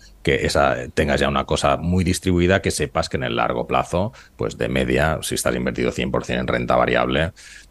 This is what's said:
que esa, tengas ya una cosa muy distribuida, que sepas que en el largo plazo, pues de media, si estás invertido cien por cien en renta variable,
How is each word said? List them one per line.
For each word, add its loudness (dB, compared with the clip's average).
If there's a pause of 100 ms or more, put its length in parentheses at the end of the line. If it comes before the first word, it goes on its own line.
(200)
que 0
esa, 2
tengas 2
ya 2
una 0
cosa 2
muy 0
distribuida, 2
que 0
sepas -2
que -4
en -4
el -4
largo -2
plazo, 0 (220)
pues -6
de -2
media, 0
si -6
estás 0
invertido -2
cien -4
por -2
cien -2
en -4
renta 0
variable, 2 (400)